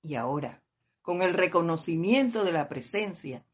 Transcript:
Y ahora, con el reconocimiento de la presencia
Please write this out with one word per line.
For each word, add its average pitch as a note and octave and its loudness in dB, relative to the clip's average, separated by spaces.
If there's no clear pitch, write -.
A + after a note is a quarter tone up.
Y D3+ -10
ahora, C3 -6
con F3+ -2
el F3+ 2
reconocimiento F3+ 2
de F3+ 2
la D3+ 0
presencia D3+ -6